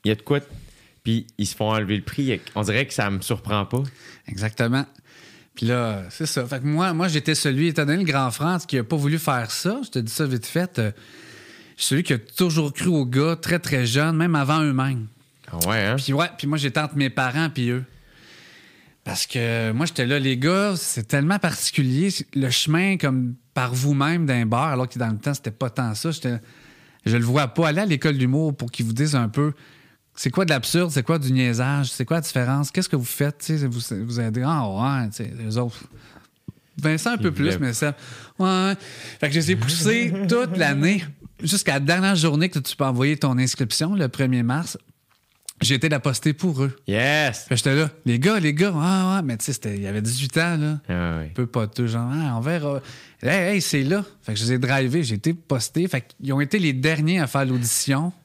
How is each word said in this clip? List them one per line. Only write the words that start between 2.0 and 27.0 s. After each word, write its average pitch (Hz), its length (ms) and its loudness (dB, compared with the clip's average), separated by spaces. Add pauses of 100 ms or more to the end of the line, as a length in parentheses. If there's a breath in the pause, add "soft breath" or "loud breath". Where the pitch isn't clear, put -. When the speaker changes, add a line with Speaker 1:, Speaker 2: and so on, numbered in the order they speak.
Speaker 1:
prix. 131 360 -2 (160)
On 107 60 -2
dirait 113 240 0
que - 80 -14
ça 104 160 0
me 98 120 -2
surprend 104 440 -2
pas. 127 160 -2 (460 loud breath)
Speaker 2:
Exactement. 117 580 0 (680 loud breath)
Puis 110 120 -4
là, 117 420 0
c'est - 180 -8
ça. 127 180 -2
Fait 131 160 -6
que 135 40 -6
moi, 165 280 0
moi, 175 140 0
j'étais 156 280 0
celui, 143 320 2
étant 151 180 0
donné 170 180 2
le 156 80 0
grand 131 200 2
frère, 165 360 -2
qui 135 100 0
a 120 60 0
pas 160 120 -2
voulu 147 240 2
faire 123 320 0
ça, 226 320 -4
je - 60 -10
te 131 100 -4
dis 110 120 -4
ça 156 140 -2
vite 127 200 -2
fait, 175 340 -2
euh, 107 120 0 (840 loud breath)
je - 60 -4
suis - 60 -2
celui 147 140 2
qui 147 100 0
a 120 60 2
toujours 160 540 0
cru 175 160 -2
aux 147 160 2
gars 143 300 2
très, 165 240 -2
très 131 280 0
jeunes, 151 300 2
même 165 180 2
avant 147 260 2
eux-mêmes. 131 460 0 (440)
Speaker 1:
Ah 85 60 -8 (100)
ouais, 107 180 2
hein ? 113 120 2
Speaker 2:
Puis 135 160 -2
ouais, 165 140 2 (100)
puis - 100 -8
moi, 151 120 0
j'étais 139 200 0
entre 151 160 -4
mes 139 140 2
parents 135 420 0
puis 123 180 -2
eux. 127 140 -2 (1200 loud breath)
Parce 98 240 -4
que 117 460 0
moi, 139 120 0
j'étais 139 200 -2
là, « 139 140 2
Les 135 180 2
gars, 185 400 2
c'est - 300 -4
tellement 151 320 2
particulier, 147 680 0 (260)
le 135 140 0
chemin 175 480 2
comme 127 380 0 (180)
par 123 200 0
vous-même 143 520 2
d'un 120 200 2
bar », 120 260 2
alors 127 160 0
que - 100 -10
dans 120 120 0
le 110 80 -2
temps, 143 160 -2
c'était 113 180 -6
pas 123 180 -4
tant 117 240 -2
ça. 160 180 -4
J'étais... 123 280 -4 (680 loud breath)